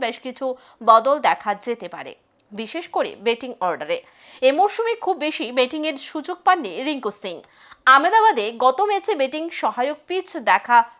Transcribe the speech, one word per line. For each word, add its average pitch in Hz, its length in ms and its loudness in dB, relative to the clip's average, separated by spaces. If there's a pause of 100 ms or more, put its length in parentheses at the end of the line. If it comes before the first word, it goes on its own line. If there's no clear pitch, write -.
বেশ 233 220 -4
কিছু 262 200 -8 (440)
বদল 226 260 6 (120)
দেখা 180 240 0 (140)
যেতে 233 300 -8
পারে, 135 160 -14 (400)
বিশেষ 226 340 -10 (100)
করে 277 160 -2 (140)
ব্যাটিং 233 260 -2 (160)
অর্ডারে। 165 300 -2 (440)
এ 254 160 6
মরশুমে 427 360 2 (120)
খুব 370 100 0 (100)
বেশি 302 200 -4 (120)
ব্যাটিংয়ের 302 400 0 (120)
সুযোগ 330 360 -10
পাননি 339 260 2 (160)
রিঙ্কু 254 240 -4 (100)
সিং। 180 140 -8 (560)
আহমেদাবাদে 330 540 4 (180)
গত 262 160 4 (100)
ম্যাচে 403 260 -2
ব্যাটিং 277 280 -4 (180)
সহায়ক 269 360 -2 (100)
পিচ 359 220 -6 (200)
দেখা 202 280 4 (220)